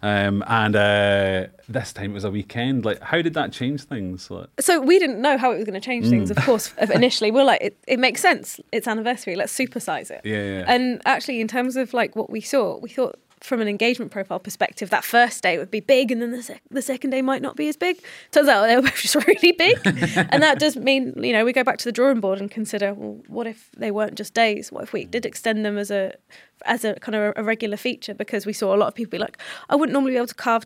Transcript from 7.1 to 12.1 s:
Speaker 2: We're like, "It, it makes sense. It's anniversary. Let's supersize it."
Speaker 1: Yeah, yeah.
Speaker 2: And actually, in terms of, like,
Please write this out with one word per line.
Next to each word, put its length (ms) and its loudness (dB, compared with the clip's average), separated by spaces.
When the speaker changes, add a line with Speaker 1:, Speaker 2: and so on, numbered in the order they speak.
Speaker 2:
We're 140 6
like, 160 4
"It, 160 -6
it 100 0
makes 240 2
sense. 380 2
It's 160 -2
anniversary. 480 -4
Let's 220 -4
supersize 540 -4
it." 140 -14
Speaker 1:
Yeah, 180 -2
yeah. 240 -4
Speaker 2:
And 380 2
actually, 360 0
in 60 -2
terms 300 -4
of, 160 -4
like, 220 -2